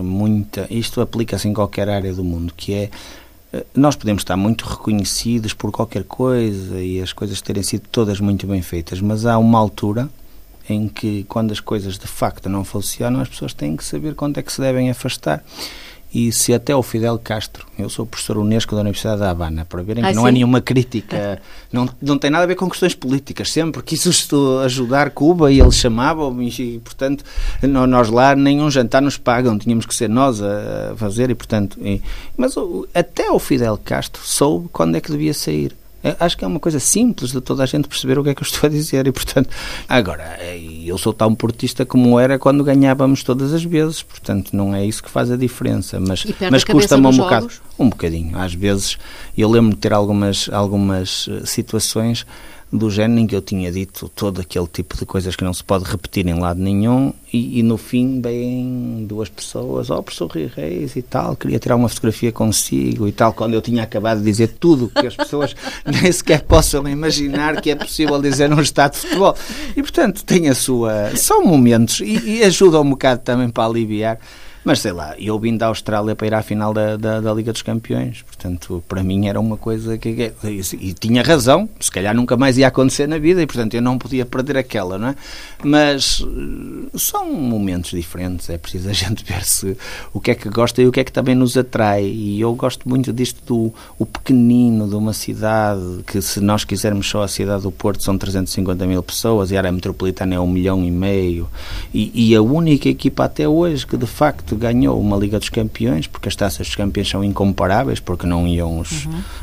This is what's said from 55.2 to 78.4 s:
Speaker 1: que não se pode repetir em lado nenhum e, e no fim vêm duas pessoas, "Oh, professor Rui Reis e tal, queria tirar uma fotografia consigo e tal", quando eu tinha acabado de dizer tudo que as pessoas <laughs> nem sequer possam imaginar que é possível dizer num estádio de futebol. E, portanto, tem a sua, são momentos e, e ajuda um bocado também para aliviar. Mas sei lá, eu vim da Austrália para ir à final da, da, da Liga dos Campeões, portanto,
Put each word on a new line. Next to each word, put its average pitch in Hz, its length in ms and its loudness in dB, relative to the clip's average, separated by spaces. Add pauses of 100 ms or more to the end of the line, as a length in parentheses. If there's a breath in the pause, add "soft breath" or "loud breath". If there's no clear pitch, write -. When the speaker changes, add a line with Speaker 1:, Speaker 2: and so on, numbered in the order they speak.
Speaker 1:
que - 80 -4
não 90 120 -2
se - 100 -10
pode 92 200 0
repetir 90 420 -4
em 85 120 0
lado 87 220 -2
nenhum 107 540 2 (180)
e, 120 280 0
e - 20 4
no 113 160 4
fim 127 420 0
vêm 120 880 -4
duas 107 220 -6
pessoas, 123 580 -6
"Oh, 165 140 -2
professor 170 280 -8
Rui 156 240 -6
Reis 156 400 -6
e 131 60 -6
tal, 143 340 -2
queria 135 240 -2
tirar 117 180 0
uma 120 120 4
fotografia 113 420 -2
consigo 117 800 0
e 101 40 -2
tal", 110 200 2
quando 113 220 -2
eu 107 80 0
tinha 117 220 0
acabado 110 340 -2
de 101 80 -2
dizer 110 220 4 (120)
tudo 143 340 4
que - 120 2
as 117 100 -8
pessoas 147 400 -4 (160 loud breath)
<laughs> - 140 -12
nem 147 260 4
sequer 165 300 2
possam 156 440 4
imaginar 147 760 0
que 151 80 0
é 143 40 2
possível 147 460 0
dizer 143 300 4
num 151 100 6
estádio 143 400 2
de 311 60 -8
futebol. 196 280 4 (400 loud breath)
E, 285 60 -2
portanto, 277 420 0
tem 165 280 4
a 131 40 4
sua, 110 640 0
são 427 300 4
momentos 120 540 6
e, 214 380 -2
e 233 60 6
ajuda 170 380 6
um 143 80 4
bocado 131 320 2
também 123 260 0
para 117 160 0
aliviar. 110 540 -2 (460 loud breath)
Mas 156 160 2
sei 107 120 -2
lá, 78 260 -8
eu 107 200 -2
vim 113 180 0
da 113 120 0
Austrália 107 460 -2
para 110 120 -4
ir 110 80 0
à 110 80 2
final 107 320 -2
da, 107 220 0
da, 110 260 -2
da 110 100 0
Liga 110 200 -2
dos - 100 -8
Campeões, 120 580 -4
portanto, 90 680 -8